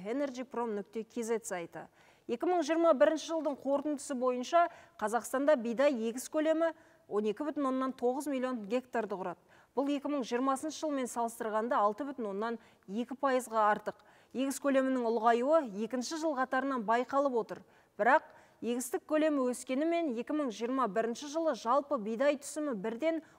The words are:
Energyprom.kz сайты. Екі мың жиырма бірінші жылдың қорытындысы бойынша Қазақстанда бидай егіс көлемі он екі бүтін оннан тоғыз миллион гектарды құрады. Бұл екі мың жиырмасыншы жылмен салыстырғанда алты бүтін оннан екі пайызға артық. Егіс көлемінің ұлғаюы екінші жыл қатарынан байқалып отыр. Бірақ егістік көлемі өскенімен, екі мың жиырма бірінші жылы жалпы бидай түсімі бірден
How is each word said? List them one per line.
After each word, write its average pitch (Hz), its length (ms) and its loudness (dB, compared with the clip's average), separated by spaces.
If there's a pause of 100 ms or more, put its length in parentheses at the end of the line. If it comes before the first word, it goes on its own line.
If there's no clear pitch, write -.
(140)
Energyprom.kz 233 1300 -4
сайты. 170 400 -8 (400)
Екі 240 240 -4
мың 349 160 4
жиырма 320 320 4
бірінші 294 380 4
жылдың 294 260 -4
қорытындысы 277 560 -2
бойынша 254 540 2 (260)
Қазақстанда 254 640 2
бидай 233 320 2
егіс 233 400 -4
көлемі 320 400 2 (400)
он 214 160 0
екі 208 160 -2
бүтін 294 240 -2
оннан 262 240 0
тоғыз 262 380 -2
миллион 254 400 -2
гектарды 220 480 -2
құрады. 180 240 -8 (340)
Бұл 277 140 2
екі 285 180 -2
мың 285 160 -2
жиырмасыншы 269 540 -2
жылмен 277 320 -4
салыстырғанда 226 680 -2
алты 214 320 2
бүтін 247 220 -6
оннан 220 260 -4 (320)
екі 233 300 -6
пайызға 247 540 2
артық. 311 260 -4 (340)
Егіс 269 300 -2
көлемінің 262 480 2
ұлғаюы 240 480 4 (240)
екінші 254 400 -4
жыл 311 160 0
қатарынан 262 500 0
байқалып 254 540 2
отыр. 180 180 -10 (380)
Бірақ 254 260 6 (380)
егістік 247 480 -2
көлемі 294 400 4
өскенімен, 302 640 0
екі 294 220 -2
мың 269 160 -2
жиырма 240 340 0
бірінші 233 460 -2
жылы 320 240 2
жалпы 277 420 0
бидай 233 400 0
түсімі 294 400 -6
бірден 240 400 -2 (180)